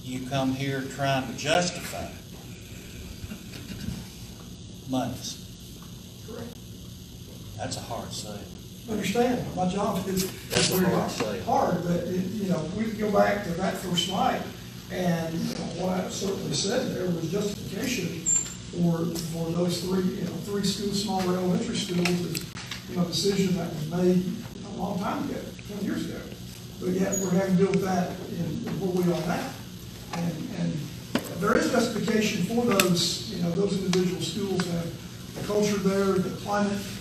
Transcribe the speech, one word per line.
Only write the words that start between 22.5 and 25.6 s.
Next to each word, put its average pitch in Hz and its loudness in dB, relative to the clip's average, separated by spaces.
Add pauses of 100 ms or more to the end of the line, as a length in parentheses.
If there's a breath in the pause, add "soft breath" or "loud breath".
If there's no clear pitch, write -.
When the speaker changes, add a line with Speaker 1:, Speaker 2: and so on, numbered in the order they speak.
Speaker 2:
you 180 -4
know, 180 4
a 170 4
decision 185 4
that 165 -2
was 151 -4
made 180 6 (400)
a - -8
long 202 -2
time - -2
ago, - -4 (260)